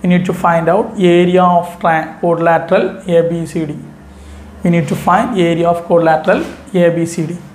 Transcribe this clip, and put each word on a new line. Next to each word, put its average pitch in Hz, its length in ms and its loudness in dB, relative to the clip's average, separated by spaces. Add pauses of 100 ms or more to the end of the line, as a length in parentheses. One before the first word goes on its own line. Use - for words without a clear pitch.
We 190 100 -2
need 180 180 4
to 175 60 -2 (100)
find 165 300 2
out 226 220 -2
area 175 460 4
of 175 240 2 (140)
tri-, 160 260 0 (140)
quadrilateral 170 640 0 (320)
A - 20 6 (100)
B 170 220 -4
C 165 140 -4
D. 147 80 -8 (920)
We 180 120 2
need 160 180 0
to 180 40 -4 (100)
find 202 300 0 (120)
area 170 240 0
of 170 160 -6
quadrilateral 165 520 2 (420)
A 170 120 4
B 165 100 -2 (100)
C 160 160 -4
D. 175 40 -8 (200)